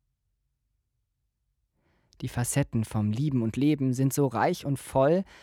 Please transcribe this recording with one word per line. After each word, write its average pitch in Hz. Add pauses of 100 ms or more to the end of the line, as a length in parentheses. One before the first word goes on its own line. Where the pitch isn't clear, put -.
(2250)
Die 127
Facetten -
vom 107
Lieben 135
und 110
Leben 139
sind 135
so 143
reich 127
und 139
voll, 156 (200)